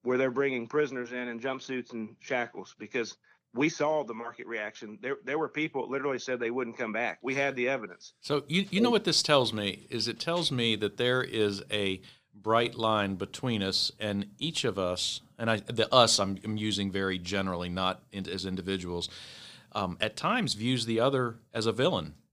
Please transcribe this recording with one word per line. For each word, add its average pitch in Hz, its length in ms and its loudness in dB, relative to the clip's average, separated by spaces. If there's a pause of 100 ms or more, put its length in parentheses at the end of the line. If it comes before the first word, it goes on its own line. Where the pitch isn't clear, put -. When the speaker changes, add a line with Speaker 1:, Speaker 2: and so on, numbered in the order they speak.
Speaker 1:
where 127 140 2
they're 131 140 4
bringing 127 360 0
prisoners 131 440 -2
in 123 160 -6
in 117 120 -8
jumpsuits 131 520 -6
and 113 280 -8
shackles, 117 600 -4
because 110 380 -4 (360)
we 123 140 2
saw 147 360 2
the 117 100 -8
market 117 340 -10
reaction. 107 540 -8
There, 135 240 -4
there 135 120 -2
were 151 120 -2
people 151 320 -4
that 117 100 -6
literally 135 280 -2
said 127 200 -4
they 117 120 0
wouldn't 120 260 -4
come 113 160 -4
back. 107 280 -2
We 127 140 -2
had 139 200 0
the 123 120 0
evidence. 120 540 -6
Speaker 2:
So 143 260 0
you, 185 220 0
you 185 100 2
know 240 120 6
what 226 120 4
this - 180 4
tells 131 300 6
me 104 380 -2
is 113 180 -2
it 117 120 -6
tells 170 320 0
me 117 260 2
that 101 200 0
there 127 240 2
is 104 400 2 (100)
a 98 300 0 (320)
bright 113 420 2
line 107 400 2
between 104 460 -2
us, 95 380 0
and 101 280 -2 (100)
each 160 260 -4
of 101 160 0
us, 90 400 -2 (180)
and 113 140 0
I, 110 60 2
the 113 360 -2
us 120 260 8
I'm, 98 260 2
I'm 107 100 -4
using 101 360 0
very 95 280 0
generally, 90 480 -2
not 92 340 -2 (120)
in, 95 160 -6
as 90 160 -4
individuals, 92 640 -4 (640)
um, 92 260 -2
at 110 160 -2
times 185 380 0
views 113 320 -2
the 113 160 2
other 127 340 2 (180)
as 113 120 0
a 110 80 2
villain. 104 400 0 (200)